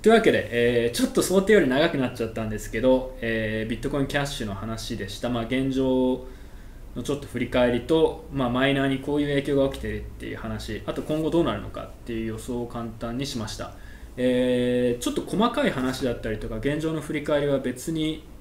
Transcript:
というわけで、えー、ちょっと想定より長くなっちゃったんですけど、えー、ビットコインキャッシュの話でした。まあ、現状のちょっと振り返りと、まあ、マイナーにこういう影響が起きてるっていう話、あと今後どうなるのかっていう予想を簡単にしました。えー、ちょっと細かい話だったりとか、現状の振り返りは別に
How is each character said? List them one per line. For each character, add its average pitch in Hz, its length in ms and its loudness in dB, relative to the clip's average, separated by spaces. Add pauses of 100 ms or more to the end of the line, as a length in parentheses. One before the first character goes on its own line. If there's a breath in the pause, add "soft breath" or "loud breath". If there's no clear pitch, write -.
と 208 60 8
い 220 40 10
う - 20 10
わ 226 60 8
け 156 100 8
で、 110 200 2
え 120 420 4
ー、 - 20 -10
ち 254 100 2
ょ - 20 2
っ - 40 -2
と - 120 4
想 190 200 4
定 214 120 6
よ 202 60 8
り 147 80 4
長 147 200 4
く 160 80 0
な 127 120 2
っ 123 60 -6
ち - 80 -4
ゃ 113 40 0
っ 110 60 -8
た 113 120 -4
ん 110 60 -4
で 107 80 -4
す - 120 -8
け 113 100 -2
ど、 127 400 4
え 110 460 -2
ー、 120 40 -8
ビ 113 80 -2
ッ - 20 -10
ト 120 80 -4
コ 143 100 -2
イ 139 40 2
ン 135 40 0
キ 143 120 -2
ャ 143 40 2
ッ 139 40 -2
シ 139 180 -6
ュ - 20 -4
の 101 80 -6
話 110 420 -6
で 101 120 -6
し - 120 -12
た。 120 100 -2
ま 120 100 -2
あ、 117 40 -2
現 131 280 0
状 131 540 2 (680 loud breath)
の 123 80 -8
ち 143 100 -4
ょ 139 40 0
っ 143 40 -8
と 139 60 -12
振 123 140 -6
り 120 100 -2
返 123 220 4
り 120 100 2
と、 - 500 2
ま 139 140 0
あ、 120 40 0
マ 127 180 2
イ 139 60 2
ナ 135 100 2
ー 139 40 2
に 135 100 0
こ 143 180 -2
う 147 60 2
い - 20 2
う 143 40 0
影 143 140 0
響 139 240 2
が 135 60 -2
起 - 60 -10
き - 40 -8
て 110 80 -4
る 104 100 -4
っ 104 40 -10
て - 220 -12
い 110 80 -8
う - 20 -8
話、 110 500 -8
あ - 60 -4
と 135 100 -4
今 151 200 -2
後 156 80 0
ど 160 100 4
う 165 40 4
な 113 100 2
る 101 80 -4
の 101 80 -10
か - 140 -10
っ - 60 -14 (140)
て 120 80 -8
い 113 120 -4
う - 20 -4
予 110 120 -6
想 120 240 -6
を 120 40 -4
簡 117 200 -8
単 117 300 -8
に 135 100 -2
し 131 120 -6
ま 107 100 -4
し - 80 -8
た。 - 160 -10 (440 loud breath)
え 123 840 2
ー、 - 20 -6
ち - 60 0
ょ 285 40 0
っ - 20 -6
と - 80 0
細 226 280 2
か 285 160 0
い 190 40 4
話 131 340 -2
だ 120 80 2
っ 120 80 -6
た 117 100 -4
り 107 80 -2
と 113 100 -8
か、 113 80 -6
現 139 220 0
状 160 140 -2
の 156 80 -2
振 147 140 -6
り 147 100 -2
返 147 160 2
り 143 60 0
は 139 120 2
別 127 340 -4
に 156 300 -2 (180)